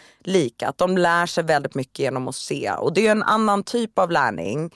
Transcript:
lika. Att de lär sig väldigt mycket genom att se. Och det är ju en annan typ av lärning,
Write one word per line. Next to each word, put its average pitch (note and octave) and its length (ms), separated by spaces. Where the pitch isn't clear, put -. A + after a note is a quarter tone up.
lika. F3 480
Att - 100
de F#3 200
lär F3 280
sig E3+ 180
väldigt D#3 320
mycket - 240
genom C3 280
att A#2+ 80
se. C3 360
Och C#3 220
det F#3 80
är - 20
ju G#3+ 80
en G#3+ 120
annan G#3 400
typ A#3+ 360
av F3+ 120
lärning, B2+ 640